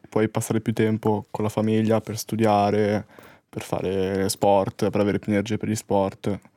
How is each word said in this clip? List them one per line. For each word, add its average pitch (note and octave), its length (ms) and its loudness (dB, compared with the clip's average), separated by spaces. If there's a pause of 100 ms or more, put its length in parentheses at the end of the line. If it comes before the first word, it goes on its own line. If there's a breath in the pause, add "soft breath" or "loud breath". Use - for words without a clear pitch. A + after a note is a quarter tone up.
(100)
puoi A2 180 2
passare A2+ 320 -2
più A2 140 -4
tempo A2 580 0
con G#2+ 140 -4
la G#2 40 -2
famiglia A2 520 2
per G#2+ 160 -8
studiare, G#2 880 2 (420 loud breath)
per - 140 -10
fare F#2+ 680 -2
sport, G2+ 640 2
per G2+ 100 0
avere G2+ 200 2
più - 120 -4
energie G#2 260 0
per G#2+ 120 -6
gli G#2+ 60 -2
sport, G2 640 -2 (200)